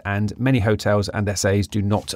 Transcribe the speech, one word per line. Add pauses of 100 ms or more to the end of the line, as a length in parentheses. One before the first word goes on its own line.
and
many
hotels
and
S
As
do
not